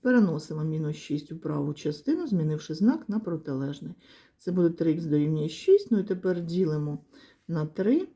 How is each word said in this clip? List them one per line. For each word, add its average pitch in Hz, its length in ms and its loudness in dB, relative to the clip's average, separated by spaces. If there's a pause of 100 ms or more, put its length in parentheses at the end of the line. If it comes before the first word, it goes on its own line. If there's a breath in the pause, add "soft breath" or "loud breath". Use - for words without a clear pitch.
Переносимо 160 640 2
мінус 156 320 -2
шість - 360 -6
у 160 60 -12
праву 147 360 -2
частину, 294 520 -2
змінивши 156 480 -2
знак 226 340 2
на 208 120 -2
протилежний. 151 720 -6 (440 soft breath)
Це 180 140 -6
буде 175 180 4
три 165 240 0
х 165 100 -4
дорівнює 151 440 0
шість. 392 420 4
Ну 220 80 4
і 185 60 0
тепер 180 360 -2
ділимо 160 580 -2 (500 loud breath)
на 156 180 -2
три. 240 500 0